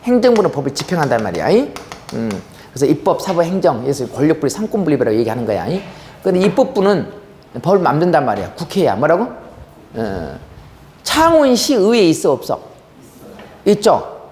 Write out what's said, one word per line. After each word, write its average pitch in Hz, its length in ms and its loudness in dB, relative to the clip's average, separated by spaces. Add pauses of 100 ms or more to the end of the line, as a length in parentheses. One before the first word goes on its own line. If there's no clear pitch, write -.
행정부는 240 480 4
법을 139 220 -4
집행한단 139 500 -2
말이야. 87 260 -2
이? 247 240 2 (400)
음, 113 160 -4 (420)
그래서 135 140 0
입법, 151 360 0
사법, 175 220 -2
행정, 170 380 0
그래서 131 260 -4
권력분리, 143 420 0
상권분립이라고 151 680 -2
얘기하는 117 280 -2
거야. 98 220 -2
이? 185 140 -4 (420)
근데 185 160 0
입법부는 196 720 0 (500)
법을 190 180 2
만든단 151 460 2
말이야. 101 280 -4
국회야. 160 420 0
뭐라고? 165 320 0 (680)
어, 95 420 -8 (680)
창원시 302 720 2
의회에 214 340 4
있어, 156 220 2
없어? 127 300 -4 (1040)
있죠? 196 540 2 (120)